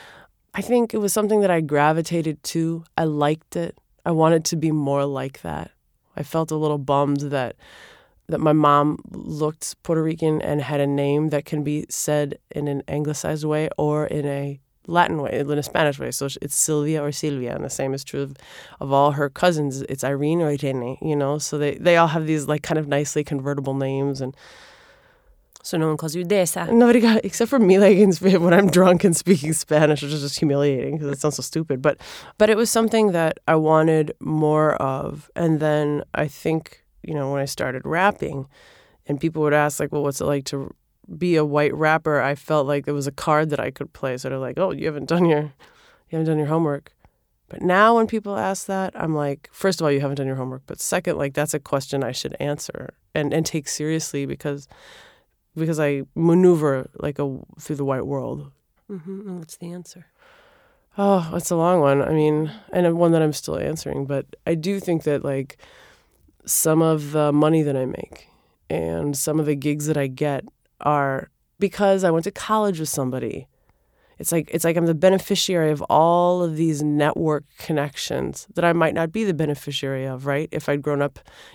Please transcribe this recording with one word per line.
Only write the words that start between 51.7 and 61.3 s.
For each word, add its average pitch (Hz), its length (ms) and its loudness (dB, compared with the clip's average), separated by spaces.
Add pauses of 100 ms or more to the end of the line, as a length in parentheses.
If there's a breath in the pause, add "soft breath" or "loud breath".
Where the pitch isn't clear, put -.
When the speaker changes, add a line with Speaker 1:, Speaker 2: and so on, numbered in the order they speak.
Speaker 1:
I 120 80 -4
should - 260 -8
answer - 560 -8 (200)
and, 147 180 -2
and 156 140 0
take 156 220 -6
seriously 151 580 -4
because, 139 420 -8 (840 loud breath)
because 160 260 -2
I 143 220 0 (120)
maneuver, 165 840 4
like, 143 200 -6
a, 139 200 -4 (200)
through - 180 -8
the 139 100 -4
white 131 200 -2
world. 135 460 -8 (380)
Speaker 2:
Mm-hmm. 190 380 -14
And 180 100 -10
what's 160 180 -16
the 170 160 -14
answer? 175 320 -18 (920 soft breath)
Speaker 1:
Oh, 190 340 2